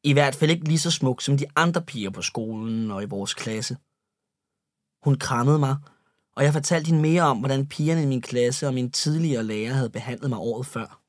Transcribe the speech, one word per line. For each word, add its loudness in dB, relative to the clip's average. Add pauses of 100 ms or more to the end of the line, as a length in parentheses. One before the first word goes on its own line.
I 4
hvert 6
fald 2
ikke 0
lige 2
så 0
smuk 0
som 2
de 0 (100)
andre 2
piger -6
på -10
skolen -4
og -4
i -6
vores -6
klasse. -6 (1300)
Hun 4
krammede 2
mig, 2 (600)
og 2
jeg 4
fortalte 0
hende 4
mere 4
om, 4
hvordan 0
pigerne 0
i 2
min 0
klasse -2
og -2
min -2
tidligere 0
lærer -4
havde 0
behandlet -6
mig -4
året -6
før. -10